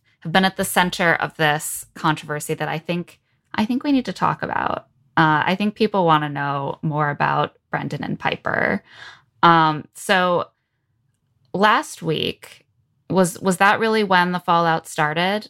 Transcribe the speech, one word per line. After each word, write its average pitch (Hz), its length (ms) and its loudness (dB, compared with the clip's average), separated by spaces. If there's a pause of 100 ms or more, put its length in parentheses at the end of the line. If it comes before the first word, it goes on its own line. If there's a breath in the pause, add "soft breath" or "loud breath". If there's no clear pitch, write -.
(200)
have 165 120 -10
been 190 140 4
at 190 120 -2
the 190 80 -4
center 180 500 0
of - 220 -4
this 151 580 -2
controversy 156 580 -2
that 151 140 -4
I 151 100 -4
think, 170 420 -8 (360)
I 220 100 0
think 247 180 -2
we 294 80 0
need 262 140 2
to - 80 -6
talk - 300 -2
about. - 440 -4 (300)
Uh, 156 280 4
I 180 100 0
think 208 180 -2
people 208 320 0
wanna 151 240 2
know 143 540 -6
more 151 260 -2
about 147 480 -2 (140)
Brendan - 320 -6
and - 160 -8
Piper. - 640 -2 (580 loud breath)
Um, 160 440 4 (100)
so 180 540 0 (1080)
last 214 480 0
week, - 640 -6 (420)
was, 175 300 0
was 185 180 -2
that 202 220 4
really 220 240 0
when 180 280 2
the 180 80 -2
fallout 170 460 2
started? 175 640 -2